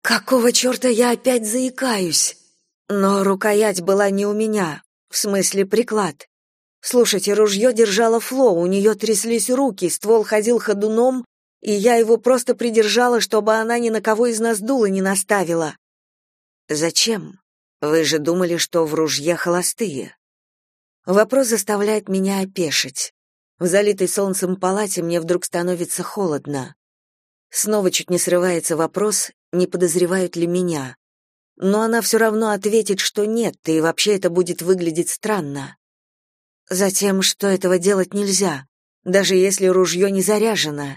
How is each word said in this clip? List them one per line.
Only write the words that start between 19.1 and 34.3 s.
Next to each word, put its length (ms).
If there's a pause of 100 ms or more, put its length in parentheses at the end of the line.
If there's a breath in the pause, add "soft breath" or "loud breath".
холостые". 800 (880)
Вопрос 440
заставляет 600
меня 320
опешить. 720 (460)
В 80
залитой 420
солнцем 480
палате 460
мне 180
вдруг 240
становится 580
холодно. 720 (760)
Снова 400
чуть 180
не 100
срывается 580
вопрос, 540 (220)
не 140
подозревают 680
ли 100
меня. 500 (600)
Но 260
она 180
все 160
равно 340
ответит, 500
что 260
нет, 300 (120)
и 140
вообще 340
это 140